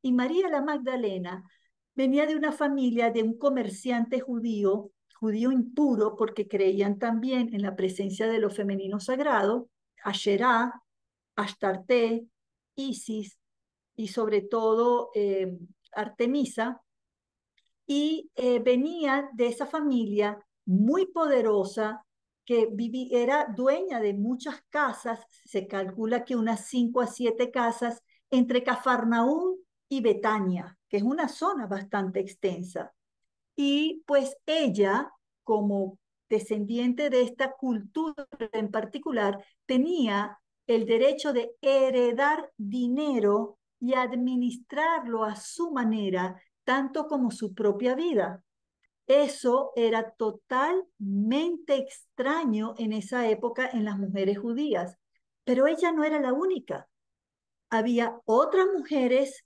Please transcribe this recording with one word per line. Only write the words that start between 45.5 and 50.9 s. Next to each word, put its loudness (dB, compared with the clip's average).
manera, 0
tanto 0
como 0
su -6
propia 0
vida. 0
Eso 2
era 2
totalmente -2